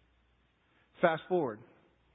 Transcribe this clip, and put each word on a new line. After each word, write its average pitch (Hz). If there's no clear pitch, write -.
Fast 165
forward. 139